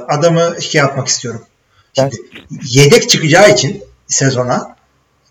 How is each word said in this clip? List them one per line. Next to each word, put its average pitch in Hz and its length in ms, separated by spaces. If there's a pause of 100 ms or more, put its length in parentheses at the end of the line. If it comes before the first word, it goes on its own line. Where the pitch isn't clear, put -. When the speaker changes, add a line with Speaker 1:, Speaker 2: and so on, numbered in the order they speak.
Speaker 1:
adamı 165 540
şey - 160
yapmak 135 300
istiyorum. 113 340 (560)
Speaker 2:
Ben 135 120
Speaker 1:
Şimdi - 120 (480)
yedek 143 400
çıkacağı 160 400
için - 340 (220)
sezona 131 680 (540)